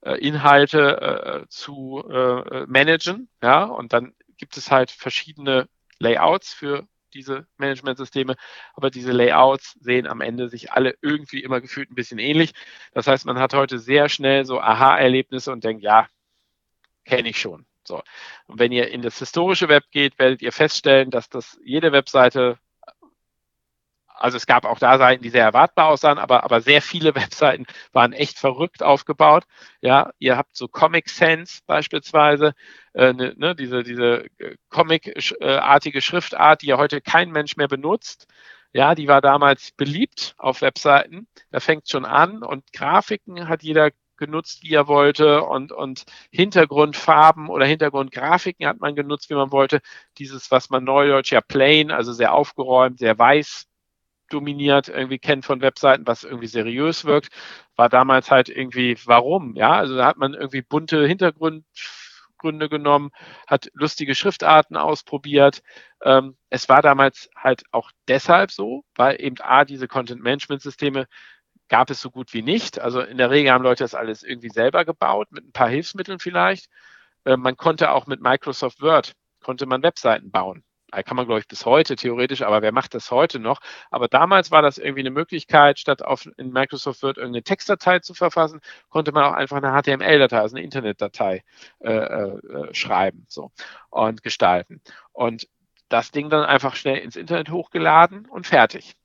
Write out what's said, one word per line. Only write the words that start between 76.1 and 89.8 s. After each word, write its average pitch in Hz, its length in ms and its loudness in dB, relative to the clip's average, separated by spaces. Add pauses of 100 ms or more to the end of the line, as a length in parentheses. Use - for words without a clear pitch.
vielleicht. 180 500 -4 (560)
Äh, 131 140 2
man 127 180 -4
konnte 160 360 0
auch 139 140 -2
mit 131 140 -10
Microsoft 131 600 -4
Word, 156 320 0 (280)
konnte 131 220 -10
man 131 180 -4
Webseiten 117 480 -2
bauen. 95 320 -6 (280)
Da - 120 -8
kann - 140 -10
man, 127 100 -6
glaub 113 140 -4
ich, - 80 -18
bis - 160 -18
heute 135 320 2
theoretisch, 127 460 -4
aber 107 200 0
wer 107 80 0
macht 127 240 -4
das 117 160 -12
heute 131 300 0
noch? 113 200 -4 (300)
Aber 123 180 -4
damals 175 440 0
war 156 100 6
das 143 160 0
irgendwie 139 220 -8
eine 131 100 -6
Möglichkeit, 147 720 2
statt - 220 -4
auf, 143 340 -6
in 131 160 -14
Microsoft 135 500 -6
Word 135 140 -6
irgendeine 120 260 -10
Textdatei 185 560 -2
zu 175 160 -12
verfassen, 160 460 -2 (300)
konnte 151 200 -4
man 143 140 2
auch 147 80 0
einfach 139 240 -6
eine 139 160 -4
H 139 100 0